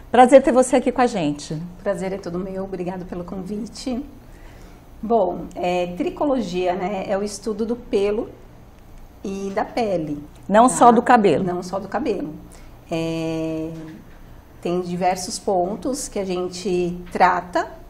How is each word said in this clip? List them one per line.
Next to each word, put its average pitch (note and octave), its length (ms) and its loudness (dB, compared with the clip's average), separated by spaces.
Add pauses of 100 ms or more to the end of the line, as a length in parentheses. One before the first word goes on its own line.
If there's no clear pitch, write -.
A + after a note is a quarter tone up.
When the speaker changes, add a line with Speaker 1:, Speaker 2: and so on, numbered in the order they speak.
(100)
Speaker 1:
Prazer B3+ 320 10
ter D#4 80 2
você B3+ 240 4
aqui B3+ 160 2
com C4 100 -2
a B3 60 6
gente. D#3 560 -4 (180)
Speaker 2:
Prazer F#3+ 320 -4
é G3 60 -6
todo F3+ 220 -6
meu, F#3+ 240 -6
obrigado F3+ 400 -8
pelo F3 180 -10
convite. G#3 840 -8 (960)
Bom, G3+ 420 0 (120)
é, F3+ 420 -2
tricologia, G3 760 0
né, F#3+ 320 -4
é G3 100 -2
o G3 60 -2
estudo G#3 420 -4
do A#3+ 120 -2
pelo G#3 540 -2 (920)
e G3 320 -6
da G3+ 100 0
pele. E3+ 560 -2 (280)
Speaker 1:
Não G#3+ 160 6
Speaker 2:
Tá? B3+ 100 4
Speaker 1:
só B3 160 10
do A#3 120 6
cabelo. G3+ 420 6
Speaker 2:
Não F3+ 180 -4
só G3 160 -6
do G3+ 80 -8
cabelo. G3 480 -4 (560)
É, D#3+ 800 -4 (920)
tem F3+ 200 -2
diversos F3+ 580 -2
pontos G#3+ 680 -2
que - 100 -6
a G3 60 -4
gente F3+ 720 -2 (140)
trata F#3 760 0